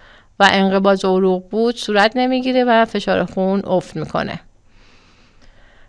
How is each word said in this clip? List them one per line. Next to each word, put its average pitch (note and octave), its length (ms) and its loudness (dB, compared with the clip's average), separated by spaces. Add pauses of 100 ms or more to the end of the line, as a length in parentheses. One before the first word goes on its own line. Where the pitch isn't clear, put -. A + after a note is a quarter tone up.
(400)
و G3 120 4
انقباض G3 540 2
عروق F#3 440 0
بود A#3 260 -2
صورت G#3 400 0
نمیگیره B3+ 480 0
و A3+ 220 4
فشار F#3+ 400 -2
خون F#3+ 400 -2
افت - 300 -4
می‌کنه. - 440 -6 (1500)